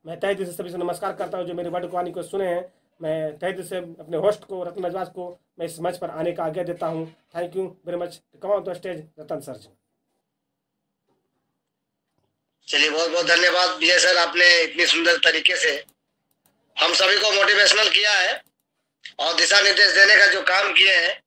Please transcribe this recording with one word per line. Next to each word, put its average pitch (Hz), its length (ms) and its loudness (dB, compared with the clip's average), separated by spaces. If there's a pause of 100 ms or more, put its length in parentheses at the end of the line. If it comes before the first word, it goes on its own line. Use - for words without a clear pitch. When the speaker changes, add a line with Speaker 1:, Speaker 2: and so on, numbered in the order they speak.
Speaker 1:
मैं 165 140 -14
तहे 196 140 -2
दिल 185 120 -6
से 175 60 -12
सभी 180 180 -10
से 180 80 -10
नमस्कार 175 340 -4
करता 185 260 -8
हूँ 175 80 -6
जो 175 80 -8
मेरी 175 140 -6
वर्ड 175 160 -6
वाणी 175 280 -6
को 175 100 -8
सुने 196 240 -4
हैं। 180 280 -4 (260)
मैं 156 380 -4
तहे 185 140 -4
दिल 180 140 -10
से 190 100 -8
अपने 165 400 -10
होस्ट 208 280 0
को, 185 200 -10
रतन 180 180 -10
बजाज 180 260 -6
को, 180 200 -14 (300)
मैं 165 80 -6
इस 160 140 -12
मंच 175 180 -6
पर 170 120 -8
आने 160 220 -4
का 170 120 -6
आज्ञा 170 200 -4
देता 175 220 -6
हूँ। 160 180 -6 (320)
Thank 170 200 -8
you 190 80 -4 (220)
very 175 140 -6
much। 175 160 -10 (260)
Come 196 100 -2
on 196 120 0
the 185 100 -8
stage, 165 260 -10 (200)
रतन 151 200 -10
sir 131 180 -14
जी। - 100 -20 (3000)
Speaker 2:
चलिए, 147 220 0
बहुत 160 200 -2
बहुत 170 160 -2
धन्यवाद 175 520 2
विजय 170 200 2
सर, 180 200 4
आपने 175 300 4 (140)
इतनी 165 240 0
सुंदर 165 380 2
तरीके 160 320 0
से 151 160 0 (1040)
हम 170 180 0
सभी 190 220 2
को 208 160 0
motivational 202 580 2
किया 208 220 2
है 196 300 0 (760)
और 165 180 -2
दिशा 185 240 4
निर्देश 196 340 4
देने 202 220 8
का 202 160 8
जो 165 100 -2
काम 190 300 0
किए 190 240 4
हैं 175 180 0 (120)